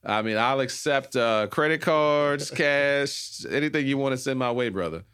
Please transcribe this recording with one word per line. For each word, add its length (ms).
I 200
mean, 160
I'll 240
accept, 560
uh, 300
credit 340
cards, 720
cash, 960
anything 360
you 120
wanna 180
send 240
my 100
way, 200
brother. 340